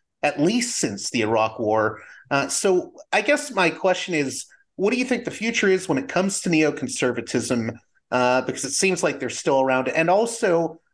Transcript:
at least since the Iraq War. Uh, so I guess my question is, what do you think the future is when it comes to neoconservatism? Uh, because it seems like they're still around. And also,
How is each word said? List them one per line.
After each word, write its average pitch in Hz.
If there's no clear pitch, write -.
at 147
least 233
since 104
the 120
Iraq 110
War. 107
Uh, 139
so 180
I 202
guess 285
my 190
question 180
is, 139
what 196
do 247
you 247
think 247
the 156
future 220
is 185
when 139
it 131
comes 190
to -
neoconservatism? 123
Uh, 123
because 127
it 131
seems 185
like 143
they're 127
still 135
around. 131
And 165
also, 185